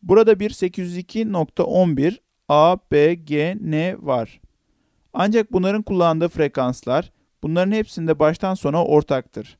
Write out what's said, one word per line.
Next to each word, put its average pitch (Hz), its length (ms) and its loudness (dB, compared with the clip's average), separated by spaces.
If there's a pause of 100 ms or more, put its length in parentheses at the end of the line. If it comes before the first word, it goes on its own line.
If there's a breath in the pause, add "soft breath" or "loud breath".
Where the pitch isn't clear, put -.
Burada 208 380 4
bir 208 100 -4
sekiz 180 380 -6
yüz 175 100 -10
iki 214 360 -6
nokta 170 300 -4
on 175 340 2
bir 165 240 -2 (280)
A, 160 280 4 (140)
B, 151 220 4
G, 156 480 -4
N 165 380 -4
var. 127 420 -4 (720)
Ancak 214 380 0
bunların 190 300 0
kullandığı 170 480 0
frekanslar 135 800 -2 (320)
bunların 175 280 0
hepsinde 165 480 -4
baştan 165 340 0
sona 165 320 -2
ortaktır. 135 760 -2